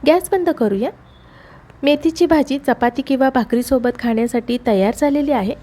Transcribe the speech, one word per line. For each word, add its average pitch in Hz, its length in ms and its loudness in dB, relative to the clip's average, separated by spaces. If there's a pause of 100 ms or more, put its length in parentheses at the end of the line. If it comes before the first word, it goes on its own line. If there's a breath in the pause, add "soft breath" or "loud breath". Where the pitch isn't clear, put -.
गॅस 339 240 2
बंद 359 180 0
करूया. 214 400 -2 (920 loud breath)
मेथीची 294 420 2
भाजी 294 420 0
चपाती 240 340 0
किंवा 262 280 0
भाकरीसोबत 247 720 -2
खाण्यासाठी 233 580 -2 (100)
तयार 208 340 2
झालेली 294 300 0
आहे. 220 320 -2